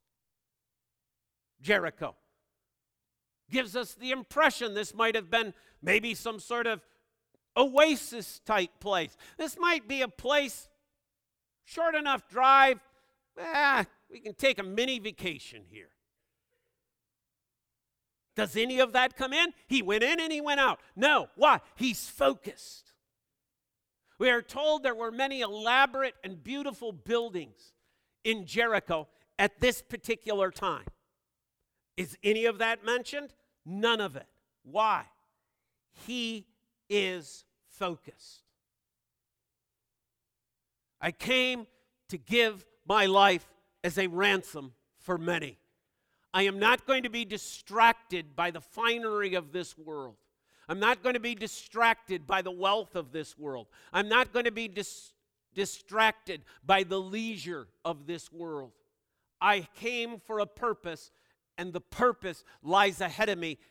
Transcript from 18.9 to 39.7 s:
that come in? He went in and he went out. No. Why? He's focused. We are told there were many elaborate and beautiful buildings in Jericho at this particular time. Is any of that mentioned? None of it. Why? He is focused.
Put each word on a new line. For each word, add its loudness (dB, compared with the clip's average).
that 2
come -4
in? 2
He 0
went 0
in 2
and -4
he -2
went 0
out. 4
No. 2
Why? 6
He's -4
focused. -4
We 2
are 2
told -2
there 0
were -6
many -4
elaborate 0
and -14
beautiful -8
buildings -6
in -2
Jericho -2
at 2
this 2
particular -4
time. -4
Is -10
any 0
of 0
that -2
mentioned? -4
None 0
of -6
it. -16
Why? 0
He -8
is -4
focused. -12